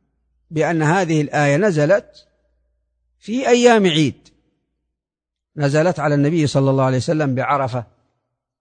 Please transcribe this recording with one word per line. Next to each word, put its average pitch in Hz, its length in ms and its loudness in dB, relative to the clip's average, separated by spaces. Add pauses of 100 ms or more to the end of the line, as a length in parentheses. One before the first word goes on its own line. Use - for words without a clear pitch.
(520)
بأن 156 300 -2
هذه 160 400 0
الآية 143 360 0
نزلت 180 680 -2 (920)
في 247 280 -6
أيام 240 380 4
عيد، 151 440 0 (1300)
نزلت 151 440 -2
على 147 160 -2
النبي 147 320 0
صلى 135 220 0
الله 135 140 0
عليه 131 140 0
وسلم 139 380 -2
بعرفة 127 500 -4 (760)